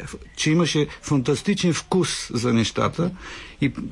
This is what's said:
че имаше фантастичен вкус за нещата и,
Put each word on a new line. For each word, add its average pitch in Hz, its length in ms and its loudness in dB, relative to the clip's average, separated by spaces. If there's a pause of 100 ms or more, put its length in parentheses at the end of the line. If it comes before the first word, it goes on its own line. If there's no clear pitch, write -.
(360)
че - 140 0
имаше 156 360 4 (160)
фантастичен 156 680 2
вкус - 600 0
за 120 200 0
нещата 113 580 0 (500)
и, - 120 2 (200)